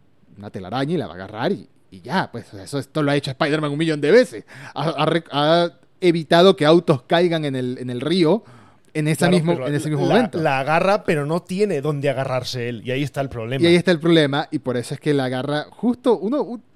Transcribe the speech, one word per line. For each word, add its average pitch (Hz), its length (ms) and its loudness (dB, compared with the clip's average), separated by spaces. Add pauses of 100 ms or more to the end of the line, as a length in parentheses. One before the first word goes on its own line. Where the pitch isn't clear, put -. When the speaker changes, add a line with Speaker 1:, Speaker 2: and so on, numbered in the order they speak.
(360)
Speaker 1:
una 104 140 -16
telaraña 123 440 -6
y - 20 -2
la 110 100 -4
va 80 60 -14
a 85 40 -16
agarrar 107 360 -6
y, 123 160 -8 (220)
y 95 100 -20
ya, 139 320 -4
pues - 220 -14
eso, 98 240 -8
esto 151 240 -4
lo 143 80 0
ha 143 60 0
hecho 143 140 -4
Spider-Man 151 400 -2
un 143 80 -4
millón 156 220 -2
de 143 100 0
veces. 233 340 4 (300)
Ha, 151 160 -2
ha 151 160 -2
rec-, 165 240 -2
ha 165 400 2 (300)
evitado 175 560 4
que 147 100 0
autos 165 360 4
caigan 170 420 0
en 139 120 -4
el, 127 220 -4
en 123 120 -8
el 123 100 -6
río 170 420 2 (500)
en 151 160 -2
esa 160 200 2
Speaker 2:
Claro, 175 80 4
Speaker 1:
mismo, 170 180 2
Speaker 2:
pero 127 140 -4
Speaker 1:
en 147 60 -2
ese 147 160 -2
mismo 143 160 0
Speaker 2:
la, 139 80 2
Speaker 1:
momento. 220 260 2
Speaker 2:
la 139 200 0
agarra, 185 440 0
pero 147 220 0
no 170 160 -2
tiene 185 380 -2
dónde 143 300 -2
agarrarse 127 580 -4
él, 117 160 -8
y 120 80 -6
ahí 135 100 -2
está 143 180 -6
el - 80 -4
problema. 120 360 -6
Speaker 1:
Y - 20 4
ahí 170 80 6
está 175 160 2
el 170 100 2
problema, 156 500 2
y 151 100 -4
por 123 160 -4
eso 123 180 -6
es 131 60 -14
que 151 140 -2
la 135 100 0
agarra 131 460 -4
justo 240 480 0
uno, 233 240 -4
un, 208 200 -10 (140)